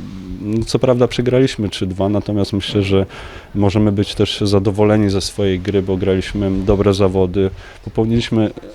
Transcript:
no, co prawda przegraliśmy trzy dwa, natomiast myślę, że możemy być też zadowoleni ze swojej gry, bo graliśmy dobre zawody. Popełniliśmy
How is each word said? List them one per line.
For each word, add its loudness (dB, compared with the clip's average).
no, -2
co 0
prawda 2
przegraliśmy 0
trzy -6
dwa, -2
natomiast -2
myślę, 0
że 2
możemy 4
być 0
też 0
zadowoleni 2
ze 0
swojej -2
gry, 0
bo -2
graliśmy 0
dobre 4
zawody. 2
Popełniliśmy 0